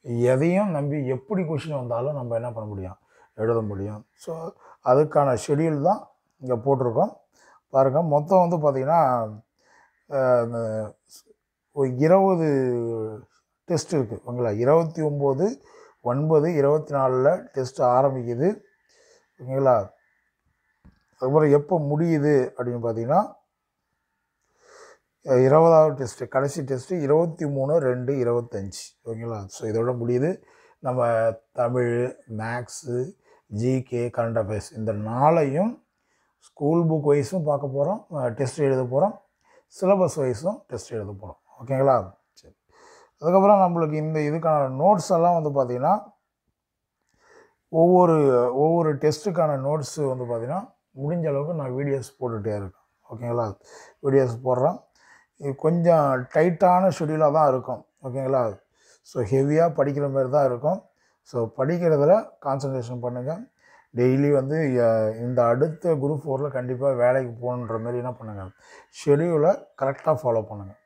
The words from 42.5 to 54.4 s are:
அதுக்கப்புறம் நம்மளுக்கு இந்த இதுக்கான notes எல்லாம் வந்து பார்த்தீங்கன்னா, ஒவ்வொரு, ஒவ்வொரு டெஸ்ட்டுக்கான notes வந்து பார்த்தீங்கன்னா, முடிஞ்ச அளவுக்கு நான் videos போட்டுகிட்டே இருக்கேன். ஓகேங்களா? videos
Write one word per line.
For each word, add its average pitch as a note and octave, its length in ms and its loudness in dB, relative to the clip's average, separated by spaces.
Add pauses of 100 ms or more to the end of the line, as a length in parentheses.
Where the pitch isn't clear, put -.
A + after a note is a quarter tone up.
அதுக்கப்புறம் F#3+ 400 6
நம்மளுக்கு E3+ 340 2
இந்த D#3 260 -2
இதுக்கான D3+ 520 0
notes F3 420 2
எல்லாம் E3+ 280 2
வந்து C#3 220 -2
பார்த்தீங்கன்னா, C#3 400 -2 (1700)
ஒவ்வொரு, E3+ 460 6 (400)
ஒவ்வொரு D#3 400 0
டெஸ்ட்டுக்கான D3+ 600 -2
notes C#3 600 -4
வந்து B2+ 60 -8
பார்த்தீங்கன்னா, A#2+ 500 -8 (300)
முடிஞ்ச D#3+ 240 -4
அளவுக்கு D3 260 -4
நான் C#3 180 -6
videos C3+ 480 -6
போட்டுகிட்டே A2+ 360 -6
இருக்கேன். G2 280 -12 (280)
ஓகேங்களா? A#2 460 -6 (460)
videos C3 400 2